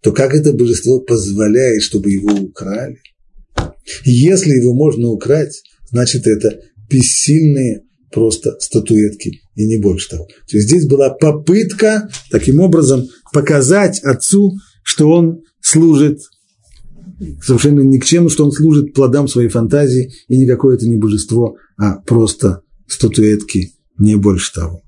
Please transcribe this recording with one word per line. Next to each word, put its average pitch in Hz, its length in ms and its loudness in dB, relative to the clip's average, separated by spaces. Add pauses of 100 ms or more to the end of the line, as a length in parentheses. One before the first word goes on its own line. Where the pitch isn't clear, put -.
то 110 100 0
как 135 220 0
это 151 200 2
божество 120 480 0
позволяет, 107 800 0
чтобы 101 260 -4
его 101 240 -2
украли? 101 640 -8 (1040)
Если 147 520 2
его 123 180 2
можно 120 360 0
украсть, 143 540 -4 (280)
значит, 120 340 -2
это 107 340 0 (300)
бессильные 135 960 0 (280)
просто - 480 -2
статуэтки 104 840 -2 (140)
и 107 120 -2
не 110 100 -2
больше 98 320 -2
того. - 160 -12
То - 320 -8
есть 104 100 0
здесь 156 200 2
была 139 220 2
попытка 196 1000 0 (200)
таким 131 300 0
образом 143 480 2 (260)
показать 151 720 0
отцу, 196 540 0 (260)
что 151 260 0
он 165 320 2 (200)
служит 151 580 2 (1200)
совершенно 143 400 2
ни 135 180 4
к - 60 -6
чему, 170 240 2
что 151 160 0
он 139 60 2
служит 147 420 2
плодам 135 340 2
своей 117 220 0
фантазии, 127 640 0 (160)
и 127 100 0
никакое 127 380 2
это 113 120 -4
не 117 100 0
божество, 110 580 -2 (220)
а 101 200 -2
просто 110 640 0 (260)
статуэтки, 104 880 -2 (240)
не 107 180 2
больше 98 380 0
того. 85 340 -10